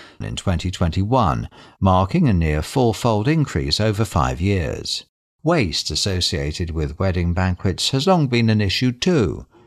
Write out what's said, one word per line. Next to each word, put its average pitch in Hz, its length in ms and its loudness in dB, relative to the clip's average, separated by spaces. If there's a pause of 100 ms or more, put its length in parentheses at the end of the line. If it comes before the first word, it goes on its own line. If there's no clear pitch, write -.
(180)
in 107 160 -8
twenty 90 380 -2
twenty-one, 92 760 0 (320)
marking 98 460 4
a 117 60 4
near 80 280 2
fourfold 113 680 0
increase 123 500 0
over 107 260 0
five 64 360 0
years. 92 640 -2 (400)
Waste 147 480 0
associated 82 800 -2
with 78 280 -4
wedding 87 360 0
banquets 92 560 0
has 139 180 0
long 175 180 4
been 120 240 2
an 107 100 4
issue 104 300 0
too. 113 560 0 (200)